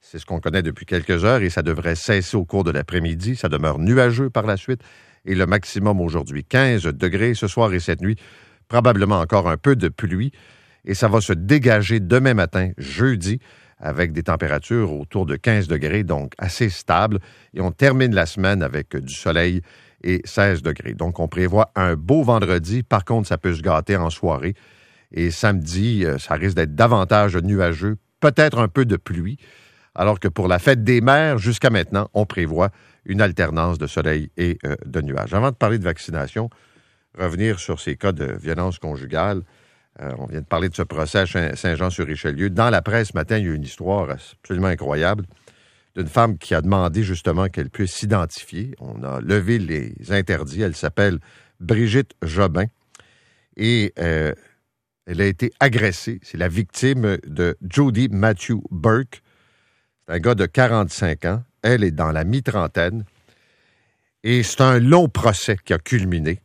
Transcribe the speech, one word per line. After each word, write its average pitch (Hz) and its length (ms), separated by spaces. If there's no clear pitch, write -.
c'est - 200
ce - 40
qu'on 87 140
connaît 82 240
depuis 80 240
quelques 87 380
heures 117 180
et 90 80
ça 85 120
devrait 82 340
cesser 101 400
au 92 80
cours 98 180
de 85 80
l'après-midi. 82 640
Ça 113 140
demeure 73 320
nuageux 123 500
par 110 160
la 104 100
suite 123 240
et 95 100
le 92 100
maximum 98 560
aujourd'hui, 73 440
quinze 127 400
degrés. 92 500
Ce 107 140
soir 107 260
et 87 60
cette - 200
nuit, 104 160
probablement 104 500
encore 87 300
un 80 80
peu 139 180
de 101 140
pluie 92 420
et 98 100
ça 107 140
va 107 120
se 101 120
dégager 107 680
demain 123 360
matin, 92 440
jeudi, 98 640
avec 78 320
des 73 100
températures 85 720
autour 73 340
de 71 80
quinze 104 320
degrés, 78 380
donc 73 340
assez 101 300
stable. 95 500
Et 92 60
on 92 120
termine 131 420
la 87 120
semaine 95 360
avec 71 320
du 67 200
soleil 87 480
et 90 220
seize 98 380
degrés. 69 320
Donc, 85 240
on 82 100
prévoit 92 460
un 92 200
beau 90 280
vendredi. 101 600
Par 107 220
contre, 113 240
ça - 80
peut 87 180
se 80 60
gâter 82 360
en 85 120
soirée. 80 460
Et 85 180
samedi, 95 760
euh, 71 120
ça - 160
risque 85 220
d'être 78 180
davantage 104 640
nuageux, 92 600
peut-être 151 380
un 113 100
peu 131 180
de 101 100
pluie, 87 420
alors 98 240
que 95 100
pour 90 200
la 90 100
fête 120 260
des 120 180
mères, 143 340
jusqu'à 113 320
maintenant, 101 460
on 104 100
prévoit 87 460
une 98 160
alternance 85 560
de 76 100
soleil 78 520
et, 87 260
euh, 71 100
de 71 160
nuages. 65 320
Avant 120 160
de 123 60
parler 113 220
de 95 60
vaccination, 82 640
revenir 90 420
sur 80 180
ces 76 180
cas 98 160
de 76 120
violence 87 380
conjugale. 78 640
Euh, 67 160
on 67 80
vient 80 160
de 71 60
parler 85 240
de 82 40
ce - 80
procès 78 360
à 95 80
Saint-, 85 300
Saint-Jean-sur-Richelieu. 82 920
Dans 110 220
la 98 100
presse, 107 280
ce - 80
matin, 80 200
il 104 80
y 90 40
a - 20
eu 78 40
une 76 100
histoire 90 440
absolument 90 600
incroyable 82 580
d'une 87 100
femme 113 320
qui - 160
a 80 80
demandé 92 400
justement 92 460
qu'elle 78 200
puisse 95 240
s'identifier. 101 840
On 58 240
a 67 180
levé 98 380
les 78 340
interdits. 85 520
Elle 90 140
s'appelle 90 420
Brigitte 110 540
Jobin 87 440
et, 107 420
euh, 80 340
elle 90 140
a 101 60
été 98 320
agressée. 107 640
C'est - 160
la 87 80
victime 107 800
de 82 340
Jody 123 480
Matthew 107 520
Burke. 110 500
C'est 80 80
un 87 60
gars 120 160
de 95 100
quarante-cinq 104 800
ans. 101 180
Elle 117 200
est 92 80
dans 78 220
la 78 100
mi-trentaine. 98 840
Et 120 220
c'est - 160
un 131 180
long 151 300
procès 110 560
qui 95 100
a 80 40
culminé. 87 680